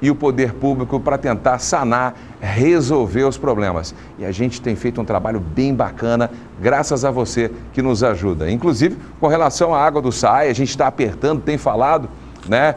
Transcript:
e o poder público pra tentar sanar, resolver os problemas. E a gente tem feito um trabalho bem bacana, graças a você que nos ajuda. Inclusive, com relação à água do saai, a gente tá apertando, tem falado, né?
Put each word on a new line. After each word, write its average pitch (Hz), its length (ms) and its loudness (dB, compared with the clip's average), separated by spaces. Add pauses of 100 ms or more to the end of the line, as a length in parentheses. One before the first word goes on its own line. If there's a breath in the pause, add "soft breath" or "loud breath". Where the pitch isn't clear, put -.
e 139 80 4
o 147 60 2
poder 131 360 0
público 135 460 -2
pra 143 180 0
tentar 127 440 0
sanar, 127 540 0 (260 loud breath)
resolver 123 800 2
os 135 160 0
problemas. 101 560 -2 (240 loud breath)
E - 60 -10
a 95 80 -4
gente 120 280 -4
tem 113 140 -2
feito 120 260 -4
um 107 40 -4
trabalho 107 340 -2
bem 98 340 0
bacana, 117 560 0 (320 loud breath)
graças 139 440 0
a 139 80 2
você 117 400 -2 (200 loud breath)
que 135 80 -2
nos 123 220 2
ajuda. 90 480 0
Inclusive, 131 480 0 (220 loud breath)
com 156 80 2
relação 165 440 2
à 143 80 2
água 147 220 2
do 127 80 0
saai, 127 400 4
a - 20 0
gente 131 240 -2
tá 139 120 2
apertando, 127 520 0
tem 151 160 -2
falado, 131 520 2 (400 loud breath)
né? 135 280 4